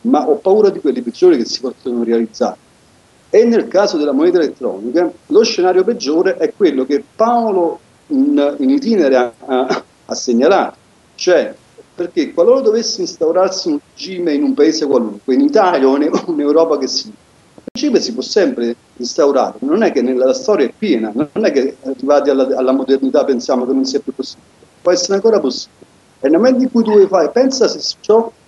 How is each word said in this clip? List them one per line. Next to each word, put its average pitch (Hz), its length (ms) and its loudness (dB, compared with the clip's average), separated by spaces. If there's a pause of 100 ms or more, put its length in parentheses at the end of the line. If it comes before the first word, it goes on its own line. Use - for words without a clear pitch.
ma 147 240 0
ho 151 100 2
paura 202 340 2
di - 100 -10
quelli 123 220 -2
peggiori 160 340 2
che 117 80 -2
si - 160 -10
possono 120 420 -6
realizzare. 117 540 -2 (760)
E 214 140 6
nel 233 220 2
caso 196 300 0
della 147 160 -2
moneta 170 260 2
elettronica, 127 720 -2 (160)
lo 233 160 4
scenario 185 400 0
peggiore 175 540 0
è 156 200 -2
quello 147 300 0
che 143 160 -2 (140)
Paolo 214 640 0 (280)
in, 143 500 2
in 131 120 0
itinere 147 460 2
ha, 123 160 0 (140)
ha, 131 380 -2 (200)
ha 113 100 -10
segnalato, 135 640 0 (400)
cioè 147 360 0 (440)
perché 170 360 -4
qualora 233 280 2
dovesse 226 420 -2
instaurarsi 180 680 -2
un 147 100 -2 (140)
regime 175 420 -6
in 143 100 0
un 131 100 0
paese 156 320 2
qualunque, 123 480 -2
in 139 60 2
Italia 156 480 2
o 135 80 2
in, 147 140 -2
<laughs> - 160 -4
in 156 140 -4
Europa 156 380 2
che 131 80 -4
sia, - 240 -8
il - 520 -20 (100)
regime 247 280 0
si - 120 -8
può - 100 -8
sempre 120 520 -2 (240)
instaurare, 127 640 0
non 160 220 0
è 185 100 2
che 135 100 0
nella, 127 240 0
la 131 80 2
storia 151 320 0
è - 100 -6
piena, 113 360 -2
non 147 160 -4 (160)
è 185 60 2
che 139 320 -2
arrivati 143 480 0
alla, 135 160 2 (100)
alla 131 160 0
modernità 135 520 0
pensiamo 127 420 -2
che 131 60 -2
non 135 120 0
sia 139 160 -4
più 131 140 -10
possibile, - 320 -12 (340)
può 175 120 2
essere 180 220 -2
ancora 202 260 2
possibile. - 420 -8 (380)
E 135 80 -2
nel 165 100 4
momento 247 240 2
in - 80 0
cui 233 140 0
tu 214 80 -2
vuoi 202 160 6
fare, 185 220 0
pensa 262 380 2
se - 320 -8
ciò, 226 300 2 (160)